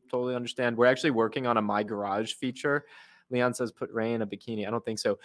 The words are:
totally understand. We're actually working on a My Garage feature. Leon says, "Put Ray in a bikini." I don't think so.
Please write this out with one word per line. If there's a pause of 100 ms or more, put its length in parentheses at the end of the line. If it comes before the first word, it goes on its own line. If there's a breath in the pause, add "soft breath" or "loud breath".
(120)
totally
understand.
We're
actually
working
on
a
My
Garage
feature. (460 soft breath)
Leon
says,
"Put
Ray
in
a
bikini."
I
don't
think
so.